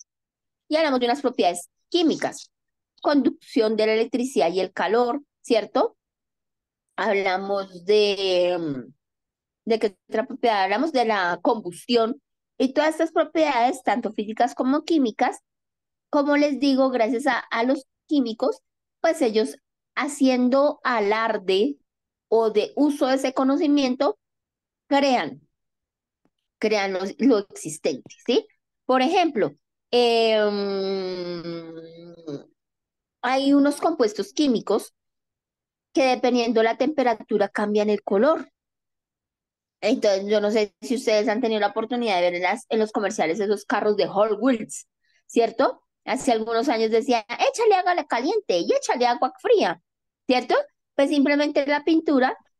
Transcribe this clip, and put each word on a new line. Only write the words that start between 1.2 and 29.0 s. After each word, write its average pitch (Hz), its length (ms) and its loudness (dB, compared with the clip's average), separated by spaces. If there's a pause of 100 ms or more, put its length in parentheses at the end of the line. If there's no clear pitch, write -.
propiedades 185 480 -2 (180)
químicas. - 640 -2 (500)
Conducción 254 760 0
de 214 100 0
la 220 80 2
electricidad 233 580 0
y 185 80 -2
el 190 120 -4
calor, 240 500 -2 (180)
¿cierto? 247 560 -2 (1000)
Hablamos 190 880 -4
de, 190 720 2
mm, 139 340 -8 (720)
¿de 220 140 -2
qué 214 180 -4 (120)
otra 220 180 -4
propiedad? 220 380 0
Hablamos 226 280 -2
de 247 140 2
la 180 360 -2
combustión. 226 800 -2 (380)
Y 262 160 0
todas 302 160 2
estas 320 220 -2
propiedades, 294 680 0
tanto 226 300 -2
físicas 226 420 -2
como 277 300 0
químicas, 269 560 0 (680)
como 285 260 2
les 294 240 2
digo, 269 300 2
gracias 254 360 0
a, 247 120 0
a 226 260 -4
los 262 220 0 (200)
químicos, 254 540 -2 (400)
pues 320 220 0
ellos 220 340 0 (380)
haciendo 269 880 0
alarde 214 920 0 (520)
o 220 220 2
de 208 260 -2
uso 285 300 0
de 262 100 2
ese 269 180 -2
conocimiento, 277 840 0 (680)
crean, 247 540 0 (1160)
crean 208 340 -2
lo, 185 80 -4 (180)
lo 226 200 4
existente, - 760 -8 (120)
¿sí? 269 200 0 (380)
Por 254 180 0